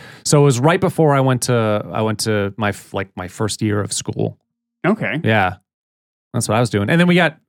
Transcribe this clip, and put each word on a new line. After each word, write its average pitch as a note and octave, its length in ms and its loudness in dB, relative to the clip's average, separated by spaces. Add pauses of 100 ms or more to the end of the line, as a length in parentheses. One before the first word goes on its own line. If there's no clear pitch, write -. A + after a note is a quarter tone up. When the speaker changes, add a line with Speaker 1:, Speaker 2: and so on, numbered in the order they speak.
(240)
Speaker 1:
So D3+ 160 4
it C#3+ 60 6
was B2 160 2
right E3+ 180 2
before E3 340 2
I C#3 60 2
went C3 220 0
to, A2 500 0
I A2 120 -2
went A2 160 -2
to G2+ 360 -2
my G#2 140 -2
f-, - 240 -10
like, G2 240 -6
my F2+ 100 -8
first G#2 340 -6
year G#2 200 0
of G2 100 -8
school. - 460 -6 (500)
Speaker 2:
Okay. D3 380 -2
Speaker 1:
Yeah. G2+ 300 2 (800)
That's - 140 -4
what G#2+ 80 0
I A#2+ 60 2
was A#2+ 80 0
doing. G2+ 200 -2
And E3 120 2
then F3+ 80 4
we F3 60 4
got, E3 340 0